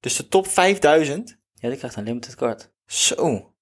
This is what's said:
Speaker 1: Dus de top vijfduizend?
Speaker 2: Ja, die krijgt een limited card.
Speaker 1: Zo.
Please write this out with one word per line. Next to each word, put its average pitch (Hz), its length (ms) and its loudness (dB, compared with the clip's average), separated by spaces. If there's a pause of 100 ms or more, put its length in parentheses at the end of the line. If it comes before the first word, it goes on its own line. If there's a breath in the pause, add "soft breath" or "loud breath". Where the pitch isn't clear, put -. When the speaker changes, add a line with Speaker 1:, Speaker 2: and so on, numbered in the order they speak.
Speaker 1:
Dus - 160 -6
de - 120 -8
top 190 200 2
vijfduizend? 170 880 2 (160)
Speaker 2:
Ja, - 140 -8
die 135 100 -6
krijgt 123 180 -12
een 104 80 -8
limited 117 300 -8
card. - 380 -6 (140)
Speaker 1:
Zo. - 760 -2